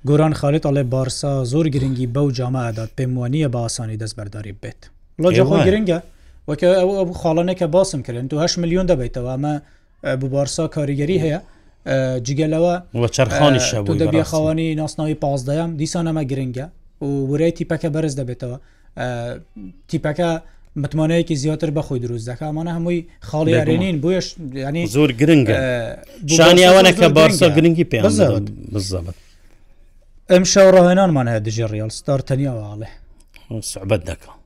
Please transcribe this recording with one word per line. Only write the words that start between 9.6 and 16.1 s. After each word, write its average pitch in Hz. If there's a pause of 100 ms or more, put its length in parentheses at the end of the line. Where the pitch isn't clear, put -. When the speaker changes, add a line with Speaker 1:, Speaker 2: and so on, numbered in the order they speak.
Speaker 1:
ئە، 135
بوو 135
بارسا 139 (120)
کاریگەری 143
هەیە. 160 (500)
ئە، 135 (280)
جگە 143
لەوە، 170 (280)
Speaker 2:
وە 113
چەرخانیش 139
Speaker 1:
ئە، -
Speaker 2:
هەبووی 104
Speaker 1:
تو 165 (100)
دەبیە 160
Speaker 2:
بەڕاستی. 156
Speaker 1:
خاوەنی 160 (140)
ناسناوی 156
پازدەیەم، 143 (100)
دیسان 165
ئەمە 156